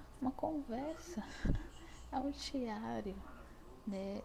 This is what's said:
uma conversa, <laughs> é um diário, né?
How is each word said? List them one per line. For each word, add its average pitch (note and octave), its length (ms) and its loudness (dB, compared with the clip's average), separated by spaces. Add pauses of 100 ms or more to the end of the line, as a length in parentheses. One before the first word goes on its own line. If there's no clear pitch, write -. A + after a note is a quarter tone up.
(200)
uma C4 120 4
conversa, D4+ 920 0 (200)
<laughs> - 680 2
é C#4 60 4
um C#4 120 4
diário, A3+ 840 0 (720)
né? G3 380 0